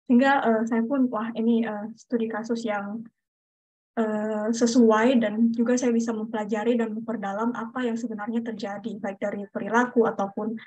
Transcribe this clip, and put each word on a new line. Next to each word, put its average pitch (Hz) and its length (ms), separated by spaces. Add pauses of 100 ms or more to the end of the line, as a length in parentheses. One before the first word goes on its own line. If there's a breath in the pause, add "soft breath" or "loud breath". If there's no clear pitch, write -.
Sehingga, 269 320
eh, 226 240
saya 226 160
pun, 254 320
"Wah, 226 240
ini, 226 240
eh, 214 320
studi 226 320
kasus 226 400
yang, 208 400 (880)
eh, 214 560
sesuai," 233 720
dan 220 320
juga 240 240
saya 247 160
bisa 233 160
mempelajari 214 640
dan 220 240
memperdalam 220 560
apa 233 320
yang 226 100
sebenarnya 226 460
terjadi, 208 560
baik 196 240
dari 202 240
perilaku 226 640
ataupun, 214 580